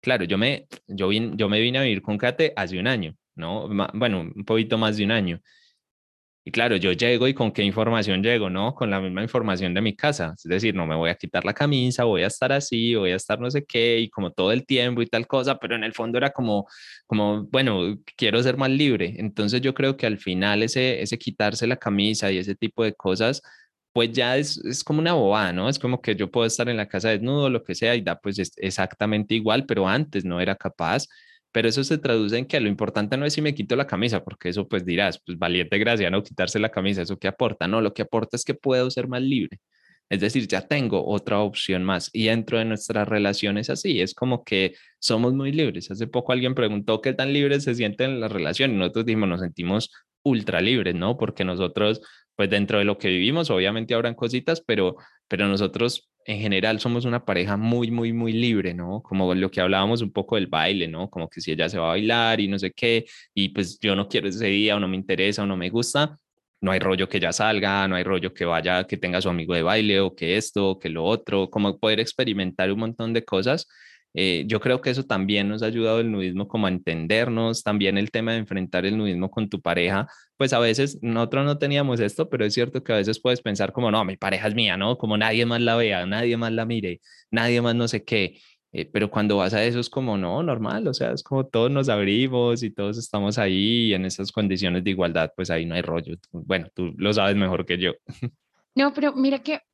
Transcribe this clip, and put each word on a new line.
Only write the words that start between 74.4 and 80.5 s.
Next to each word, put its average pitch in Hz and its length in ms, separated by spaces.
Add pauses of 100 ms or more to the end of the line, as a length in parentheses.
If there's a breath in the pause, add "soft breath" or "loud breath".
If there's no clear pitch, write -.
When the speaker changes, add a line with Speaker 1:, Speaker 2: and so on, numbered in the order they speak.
Speaker 1:
yo 107 140
creo 127 200
que 131 100
eso 131 140
también 101 440
nos 110 140
ha - 20
ayudado 113 340
el 117 120
nudismo 95 360
como 110 200
a - 20
entendernos, 110 920
también 101 340
el 104 140
tema 113 220
de 117 60
enfrentar 92 460
el 104 120
nudismo 95 340
con 107 180
tu 98 120
pareja, 87 460 (360 loud breath)
pues 131 80